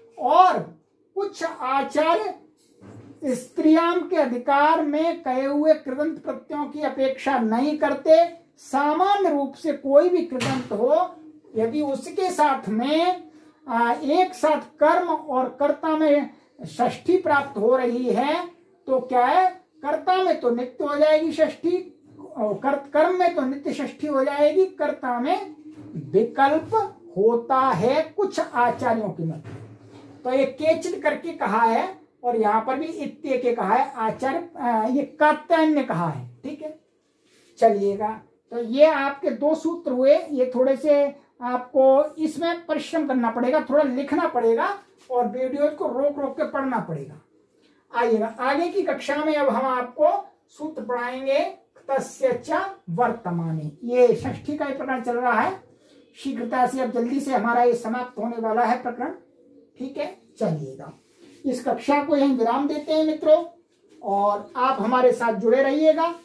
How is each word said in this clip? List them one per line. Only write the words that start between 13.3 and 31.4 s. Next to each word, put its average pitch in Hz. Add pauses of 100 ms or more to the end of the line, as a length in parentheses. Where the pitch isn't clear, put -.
आ, 233
एक 320
साथ 294 (180)
कर्म 339
और 302
कर्ता 302
में 294 (360)
षष्ठी 247
प्राप्त 285
हो 226
रही 247
है 294 (400)
तो 262
क्या 247
है, 370 (220)
कर्ता 359
में 339
तो 247
नित्य 247
हो 285
जाएगी 311
षष्ठी, 330 (360)
और 208
कर-, 277
कर्म 349
में 349
तो 311
नित्य 269
षष्ठी 285
हो 269
जाएगी, 294
कर्ता 254
में 349 (400)
विकल्प 285 (200)
होता 233
है 269
कुछ 392
आचार्यों 240
के 165
मत। 160 (800)
तो 254
ये 269
केचित -
करके 311
कहा 226